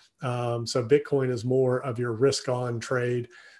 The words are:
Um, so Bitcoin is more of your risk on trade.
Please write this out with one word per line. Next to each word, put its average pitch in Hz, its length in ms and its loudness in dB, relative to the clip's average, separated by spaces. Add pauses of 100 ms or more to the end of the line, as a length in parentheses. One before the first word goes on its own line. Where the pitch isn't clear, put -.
(240)
Um, 120 420 -2
so 123 180 0
Bitcoin 135 480 2
is 113 120 -4
more 127 400 2
of 123 160 -6
your 123 140 -2
risk 131 360 2
on 123 300 -2
trade. 123 480 -2 (320)